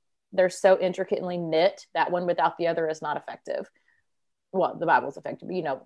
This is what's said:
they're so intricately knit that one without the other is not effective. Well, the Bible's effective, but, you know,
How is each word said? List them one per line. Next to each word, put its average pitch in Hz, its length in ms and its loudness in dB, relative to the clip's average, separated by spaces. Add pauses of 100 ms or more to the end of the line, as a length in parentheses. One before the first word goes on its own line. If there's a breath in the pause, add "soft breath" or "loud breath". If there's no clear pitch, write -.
(320)
they're 185 200 2
so 190 280 6
intricately 180 580 -2
knit 165 580 0
that 160 160 0
one 175 160 0
without 170 320 0
the 170 80 0
other 165 200 0
is 156 140 -6
not 151 160 -4
effective. - 500 -8 (840)
Well, 180 220 0
the 165 100 -6
Bible's 139 320 2
effective, - 300 -12
but, 185 80 -8
you 180 80 -4
know, 156 220 -6